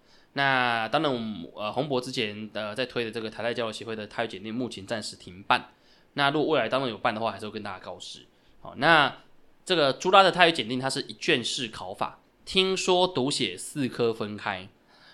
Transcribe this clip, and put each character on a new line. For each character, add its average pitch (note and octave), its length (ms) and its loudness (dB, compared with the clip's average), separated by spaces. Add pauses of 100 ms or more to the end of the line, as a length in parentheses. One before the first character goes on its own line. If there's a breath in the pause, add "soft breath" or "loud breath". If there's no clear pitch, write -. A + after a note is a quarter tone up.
(320 soft breath)
那 B2 560 2
当 C#3+ 120 2
然 D3 120 0
我 B2 40 0
们， G#2+ 380 -8
呃， G#2 160 -4
洪 B2+ 160 -2
博 B2+ 120 0
之 B2+ 120 -4
前， G#2+ 420 -4
呃， G#2 220 -6
在 B2+ 100 -2
推 A#2+ 180 -4
的 A2 80 -4
这 A#2 80 -8
个 A2 100 -6
台 G#2+ 140 -8
泰 A#2 100 -2
交 A#2 120 -2
流 A2 60 -4
协 G#2+ 140 -10
会 A2+ 100 -8
的 G#2+ 100 -8
泰 A#2 200 -4
语 - 20 -2
检 G2 160 -12
定， A2 100 -8
目 A#2+ 160 -4
前 F#2+ 160 -12
暂 A2 160 -4
时 - 140 -10
停 F#2+ 280 -18
办。 - 280 0 (420 soft breath)
那 C#3+ 160 2
如 D3+ 100 2
果 D3+ 140 2
未 C#3 60 4
来 A2+ 100 2
当 C3 120 2
然 C3 80 -2
有 G#2 80 -6
办 A#2 160 0
的 G#2+ 80 -6
话， A2+ 100 0
还 G2 80 -10
是 G#2+ 60 -10
会 G#2 60 -10
跟 G#2 120 -8
大 G2+ 100 -8
家 F2+ 60 -12
告 F#2 200 -14
示。 - 260 -16 (360 soft breath)
好， F2 160 -14
那 D3 460 4 (420)
这 F3+ 100 0
个 C#3+ 180 4
朱 F3+ 180 -2
拉 G3 100 12
的 F#3 100 6
泰 E3+ 180 6
语 - 20 6
检 C3+ 160 -2
定， B2+ 120 -2
它 C3+ 100 -2
是 C3 120 -4
一 - 120 -12
卷 C3 300 0
式 A#2+ 240 -4
考 F#2 260 -12
法， - 260 -6 (260)
听 F#3+ 300 2
说 F3+ 320 4
读 C#3+ 240 0
写 F#2+ 260 -2
四 C3+ 300 -4
科 A#2 260 0
分 G#2+ 220 -8
开， G2 320 -6 (460 loud breath)